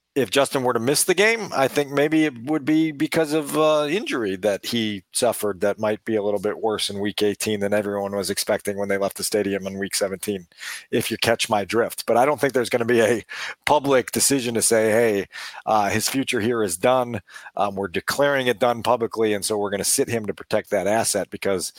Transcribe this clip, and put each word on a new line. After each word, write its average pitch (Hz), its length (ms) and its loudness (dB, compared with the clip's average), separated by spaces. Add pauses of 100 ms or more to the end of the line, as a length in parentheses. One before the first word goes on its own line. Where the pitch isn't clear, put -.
(160)
if 123 160 0
Justin 139 320 2
were 123 100 2
to 117 60 0
miss 131 240 2
the 185 100 2
game, 208 400 2
I 135 140 2
think 143 240 -2
maybe 156 340 2
it 139 100 -4 (100)
would 147 200 -2
be 156 260 2
because 151 420 -2
of, 147 220 -2
uh, 151 320 2
injury 143 500 -2
that 95 280 -2
he 107 380 -4 (100)
suffered 104 480 -2
that 101 160 2
might 107 280 -2
be 113 100 0
a 101 80 2
little 104 160 0
bit 101 180 -2
worse 104 320 -2
in 101 100 -8
week 101 220 -2
eighteen 104 380 0
than 101 120 0
everyone 101 440 -2
was 98 160 -2
expecting 101 460 -2
when 101 120 -4
they 98 80 0
left 98 200 -2
the 95 60 -8
stadium 98 440 0
in 98 100 -8
week 95 160 -6
seventeen, 95 540 -4 (420)
if 120 220 0
you 110 80 -4
catch 117 320 0
my 104 120 0
drift. 104 440 -2
But 113 100 4
I 123 80 6
don't 147 160 0
think 139 120 2
there's 120 180 0
gonna 120 120 0
be 113 180 4
a 110 220 2 (440)
public 139 440 4
decision 120 440 2
to 107 80 0
say, 110 260 4
"Hey, 107 380 2 (400)
uh, 104 220 2
his 110 200 0
future 127 320 -2
here 113 220 2
is 90 140 -2
done. 123 440 0 (340)
Um, 101 200 0
we're 98 120 -4
declaring 131 600 0
it 117 100 2
done 120 240 2
publicly, 113 540 2
and 95 100 -4
so 110 140 -2
we're 101 100 -2
gonna 95 140 -4
sit - 260 0
him 113 160 -2
to 98 80 -4
protect - 380 -4
that 95 160 0
asset," 101 420 0
because, 98 500 -4